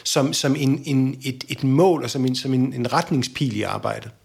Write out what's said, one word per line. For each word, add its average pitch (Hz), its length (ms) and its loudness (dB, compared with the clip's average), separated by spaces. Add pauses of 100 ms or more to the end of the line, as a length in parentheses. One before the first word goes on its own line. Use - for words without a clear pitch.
som, 135 280 0
som 135 260 0
en, 139 280 0
en, 135 380 0
et, 127 240 -6
et - 160 -6
mål, 143 400 4
og 123 60 -6
som 131 160 0
en, 127 100 0
som 131 180 -2
en, 127 220 2
en 120 160 -4
retningspil 135 640 0
i 104 60 -2
arbejdet. 107 480 -6 (140)